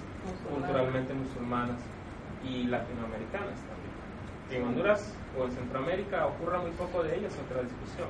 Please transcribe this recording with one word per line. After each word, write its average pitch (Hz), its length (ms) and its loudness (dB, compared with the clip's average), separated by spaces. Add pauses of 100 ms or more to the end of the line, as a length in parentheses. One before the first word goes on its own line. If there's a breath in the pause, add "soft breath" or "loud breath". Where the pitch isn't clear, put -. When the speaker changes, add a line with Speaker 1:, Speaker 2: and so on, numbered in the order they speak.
(240)
Speaker 1:
Musulmanas. 185 280 -4
Speaker 2:
culturalmente 131 640 4
musulmanas 123 680 0 (640)
y 127 200 0
latinoamericanas 117 1000 0
también. - 240 -8 (580)
Que 127 100 -2
en 123 60 2
Honduras - 480 4 (260)
o 131 60 4
en 123 80 0
Centroamérica 151 720 2
ocurra 170 320 2
muy 170 140 0
poco 175 300 0
de 156 140 2
ello 202 120 0
es - 60 -4
otra 127 280 0
discusión, - 480 -4